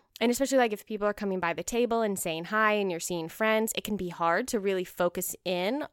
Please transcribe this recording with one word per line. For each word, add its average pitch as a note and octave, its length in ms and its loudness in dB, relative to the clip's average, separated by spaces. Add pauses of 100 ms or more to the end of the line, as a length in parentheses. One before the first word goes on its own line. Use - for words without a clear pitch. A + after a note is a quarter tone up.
(200)
And A#3 120 4
especially, C4+ 280 2
like, A#3 140 4
if - 120 -8
people G#3 220 -2
are G#3 60 2
coming G3 260 -2
by E3+ 140 0
the - 100 -6
table A#3 380 2
and G3+ 160 0
saying E3 280 -4
hi G#3+ 280 2
and G3+ 160 2
you're E3+ 100 -2
seeing E3+ 300 -4
friends, A3 460 2
it - 80 -6
can G#3+ 140 -2
be F3+ 120 -4
hard E3+ 400 2
to A3+ 100 0
really F#3+ 240 0
focus - 600 -2
in F#3+ 500 -2